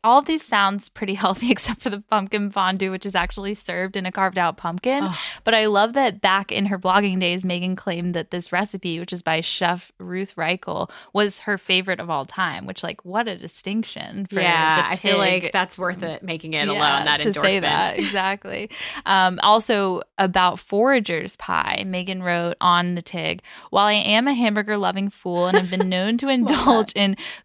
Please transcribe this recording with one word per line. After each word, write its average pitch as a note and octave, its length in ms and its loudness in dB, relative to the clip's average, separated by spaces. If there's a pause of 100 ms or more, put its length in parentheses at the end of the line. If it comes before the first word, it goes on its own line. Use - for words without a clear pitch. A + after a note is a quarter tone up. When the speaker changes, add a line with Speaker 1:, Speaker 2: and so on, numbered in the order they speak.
Speaker 1:
All B3 160 8
of C#4+ 60 -8
these D#4+ 180 0
sounds G3+ 440 0
pretty G3 260 -6
<laughs> G3 80 -4
healthy A3 280 0
except - 320 0
for A#3 80 -2
the G3+ 100 -6
pumpkin G3+ 520 -2
fondue, F#3+ 400 0
which F#3 120 -8
is G3 120 -4
actually G3 400 -2
served F#3 400 -6
in F#3 100 -4
a F#3 60 -6
carved F#3+ 260 0
out E3+ 180 2
pumpkin. B3 460 -2
Speaker 2:
Ugh. C#4+ 140 -4 (260)
Speaker 1:
But A3 120 2
I A3 120 4
love G#3+ 280 4
that A#3+ 260 2
back G3 320 2
in G3 140 -2
her F#3+ 120 -2
blogging F#3 400 2
days, F3+ 260 0
Meghan F3+ 320 -2
claimed F3 380 -4
that E3 160 -4
this F3 220 -6
recipe, F3+ 480 -2
which F3+ 120 -10
is F3 120 -10
by D#3+ 160 0
Chef F3 580 -2
Ruth F#3 380 -8
Reichel, F3 520 -4 (240)
was G3+ 280 0
her G3+ 180 -2
favorite F#3 400 0
of E3+ 120 -8
all C#3 160 -2
time, F#3 380 -4
which, F#3+ 200 -10
like, E3+ 200 -10
what G#3 220 -4
a G3 100 -8
distinction - 920 -8
for G3 140 -4
Speaker 2:
Yeah, D#3+ 420 4
Speaker 1:
the - 80 -2
Speaker 2:
I F#3 60 -2
feel F#3+ 220 0
like F#3 240 2
Speaker 1:
Tig. E3+ 100 -6
Speaker 2:
that's F#3 240 -2
worth F3+ 280 -4
it, D#3+ 180 -8
making D#3+ 320 -8
it D3 140 0
Speaker 1:
Yeah, - 40 0
Speaker 2:
alone, D3 340 2
that D3 120 4
Speaker 1:
to D3+ 140 0
say F#3+ 240 2
Speaker 2:
endorsement. F#3 60 0
Speaker 1:
that, D3+ 360 0
exactly. G3 720 -4 (340)
Um, F#3 380 4
also G3+ 600 4 (140)
about F#3 440 2
forager's G#3 760 0
pie, - 480 -2
Meghan F#3 380 -6
wrote F3 380 -2
on F3 340 4
the E3+ 80 -4
Tig, E3+ 400 -6 (280)
"While G3+ 160 4
I G#3 80 4
am G#3+ 340 2
a C#4 60 2
hamburger G#3+ 420 0
loving G3 340 -2
fool F3 380 -2
and F#3+ 100 4
have F#3 120 0
been F#3 180 0
known F#3+ 300 0
to C#4 80 -2
Speaker 2:
<laughs> - 20 0
Love C4+ 60 4
Speaker 1:
indulge A#3 600 4
Speaker 2:
that. G#3 60 -2
Speaker 1:
in G3 160 2 (280)